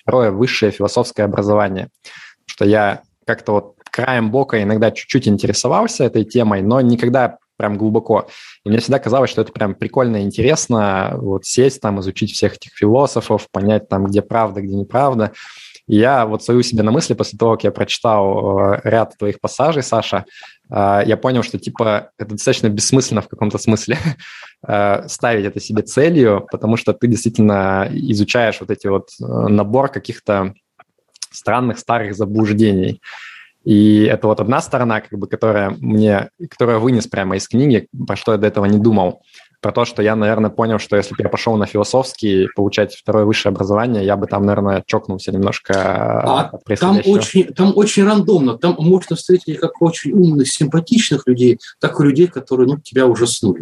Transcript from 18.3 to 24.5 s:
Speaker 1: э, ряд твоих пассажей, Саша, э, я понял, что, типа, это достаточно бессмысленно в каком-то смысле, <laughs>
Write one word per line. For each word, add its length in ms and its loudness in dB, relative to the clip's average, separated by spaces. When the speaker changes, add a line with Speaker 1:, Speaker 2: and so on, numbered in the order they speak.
Speaker 1:
э, 100 -2
ряд 340 0
твоих 220 -4
пассажей, 440 -2
Саша, 420 -4
э, 340 2
я 100 2
понял, 280 0
что, 160 -10
типа, 580 -4
это 140 -12
достаточно 380 -2
бессмысленно 520 0
в 60 -16
каком-то 320 -4
смысле, 380 0
<laughs> 680 -10